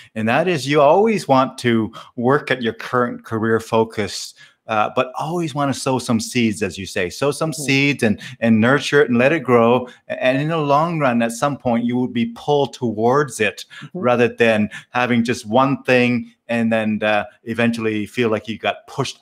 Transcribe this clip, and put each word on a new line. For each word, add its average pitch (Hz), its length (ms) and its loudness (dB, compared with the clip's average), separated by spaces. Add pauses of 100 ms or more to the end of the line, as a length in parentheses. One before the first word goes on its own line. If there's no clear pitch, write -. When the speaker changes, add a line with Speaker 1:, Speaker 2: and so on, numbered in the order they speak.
(140)
Speaker 1:
and 110 120 -4
that 151 220 0
is 143 180 -2
you 147 140 2
always 190 480 4
want 131 300 2
to 113 340 0 (240)
work 135 340 0
at 127 120 -4
your 110 100 -2
current - 520 -4
career 113 360 0
focus, 110 720 -2 (360)
uh, 107 280 0
but 123 220 0
always 156 360 -4
wanna 139 200 -2
sow 131 240 -2
some 117 220 0
seeds, 110 420 -2
as 92 160 -4
you 95 80 -8
say. 90 240 -4
Sow 139 200 -2
some 160 200 -4
Speaker 2:
Mm-hmm. 151 140 -8
Speaker 1:
seeds 139 400 0
and, 101 160 0 (200)
and 113 180 4
nurture 143 440 2
it 123 80 0
and 120 80 2
let 135 140 4
it 165 80 0
grow. 123 460 4 (220)
A-, - 160 -6
and 131 160 2
in 151 80 -2
the 165 80 -2
long 156 420 2
run, 123 220 2
at 117 120 -2
some 143 260 -4
point, 117 260 -2
you 120 120 -2
will 127 120 -2
be 117 280 -2
pulled 143 360 -2
towards 120 680 -2
it - 260 -4 (160)
Speaker 2:
Mm-hmm. 151 160 -14
Speaker 1:
rather 123 300 2
than 110 420 2 (200)
having 120 340 0
just 120 220 -4
one 131 360 2
thing 123 500 0 (160)
and 117 240 0
then, 107 300 -2
uh, 107 220 2 (200)
eventually 113 640 -2
feel 120 220 -2
like 107 180 -2
you 107 120 -8
got - 280 -4
pushed - 360 -6